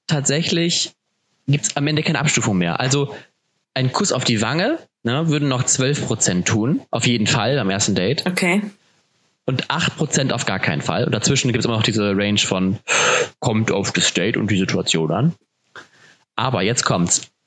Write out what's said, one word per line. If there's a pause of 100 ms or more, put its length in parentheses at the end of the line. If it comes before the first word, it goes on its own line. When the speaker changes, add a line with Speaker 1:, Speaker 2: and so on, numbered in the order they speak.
Speaker 1:
tatsächlich (560)
gibt's
am
Ende
keine
Abstufung
mehr.
Also (580)
ein
Kuss
auf
die
Wange, (260)
ne,
würden
noch
zwölf
Prozent
tun,
auf
jeden
Fall
beim
ersten
Date.
Speaker 2:
Okay. (840)
Speaker 1:
Und
acht
Prozent
auf
gar
keinen
Fall.
Und
dazwischen
gibt's
immer
noch
diese
Range
von (640)
kommt
auf
das
Date
und
die
Situation
an. (1000)
Aber
jetzt
kommt's. (160)